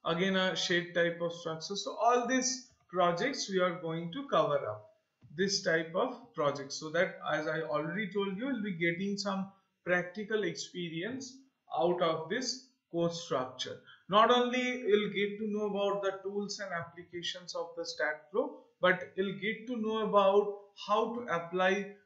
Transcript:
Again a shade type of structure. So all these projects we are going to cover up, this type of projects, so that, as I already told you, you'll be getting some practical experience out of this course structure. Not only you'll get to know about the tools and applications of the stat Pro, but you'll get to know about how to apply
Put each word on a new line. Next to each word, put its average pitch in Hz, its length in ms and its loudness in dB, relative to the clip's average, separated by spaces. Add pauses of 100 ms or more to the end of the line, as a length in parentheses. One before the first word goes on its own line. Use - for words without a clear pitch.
Again 185 320 2
a 185 200 2
shade 175 380 0
type 170 260 2
of 170 120 -2
structure. 165 440 -6
So - 240 -6
all 240 260 6
these - 440 0 (200)
projects 180 600 2
we 185 100 2
are 175 200 2
going 165 320 -4
to 277 160 -8
cover 147 300 4 (100)
up, 107 220 -10 (460)
this 196 260 0
type 160 320 0
of 254 400 -2
projects, 139 460 -2
so 156 100 -8
that, 175 280 0 (120)
as 156 160 0
I 160 160 -2
already 165 500 -2
told 196 240 -2
you, 247 120 -4
you'll 233 140 -2
be 202 100 -4
getting 175 440 -2
some 196 360 -4 (340)
practical 202 560 -2
experience 175 960 -6 (360)
out 175 280 2
of 160 260 0
this 233 400 -4 (240)
course 170 320 0
structure. - 560 -4 (300)
Not 226 200 8
only 247 500 4
you'll 202 320 4
get 202 260 0
to 214 120 -4
know 208 160 -2
about 196 360 0
the 190 100 0 (100)
tools 202 360 -6
and 196 140 -8
applications 175 840 -8
of 170 220 -4
the 170 100 -6
stat 151 440 -4
Pro, 247 280 -2 (240)
but 180 340 4
you'll 190 240 -2
get 220 260 -4
to 247 100 -4
know 220 320 0
about 202 500 6 (280)
how 226 280 2
to 240 60 -6 (140)
apply 185 580 0 (140)